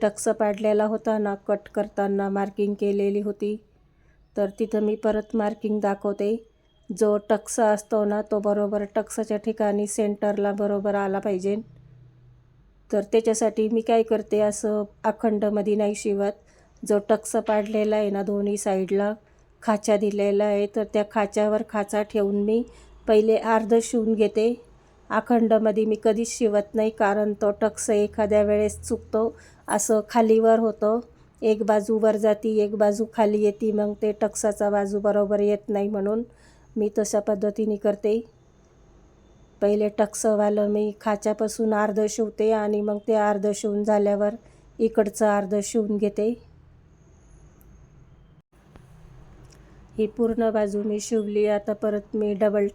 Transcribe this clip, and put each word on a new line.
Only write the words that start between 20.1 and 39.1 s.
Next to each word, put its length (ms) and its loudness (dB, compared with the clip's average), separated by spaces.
आहे, 220 0
तर 180 -4
त्या 260 -2
खाच्यावर 580 0
खाचा 340 -2
ठेवून 400 -2
मी 220 0
पहिले 280 6
अर्ध 460 0
शिवून 320 0
घेते. 480 0
अखंडमध्ये 760 2
मी 200 0
कधीच 340 0
शिवत 360 0
नाही, 160 0
कारण 420 0
तो 180 0
टक्स 400 -4
एखाद्या 520 2
वेळेस 380 0
चुकतो, 560 -4
असं 320 2
खालीवर 480 4
होतं, 420 0
एक 200 2
बाजू 360 0
वर 180 2
जाती, 420 0
एक 180 0
बाजू 280 2
खाली 280 2
येते, 300 0
मग 200 -2
ते 100 0
टक्साचा 580 -2
बाजू 300 -2
बरोबर 400 2
येत 280 0
नाही, 200 -2
म्हणून 340 -2
मी 220 0
तशा 220 0
पद्धतीने 560 -2
करते. 440 0